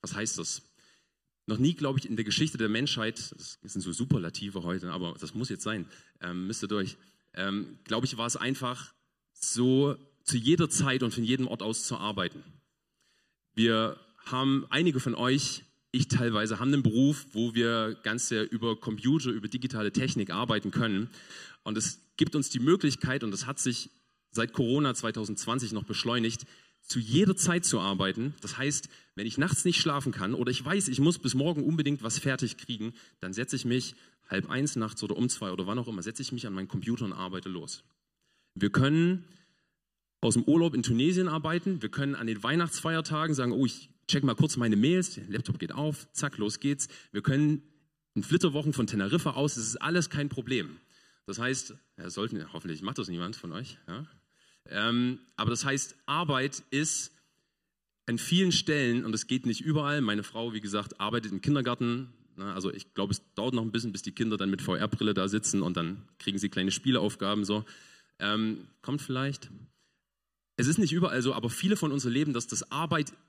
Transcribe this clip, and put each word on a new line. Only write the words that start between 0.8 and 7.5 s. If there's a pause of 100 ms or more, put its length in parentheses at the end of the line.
Noch
nie,
glaub
ich,
in
der
Geschichte
der
Menschheit,
das
sind
so
Superlative
heute,
aber
das
muss
jetzt
sein, (360)
ähm,
müsste
durch, (380)
ähm,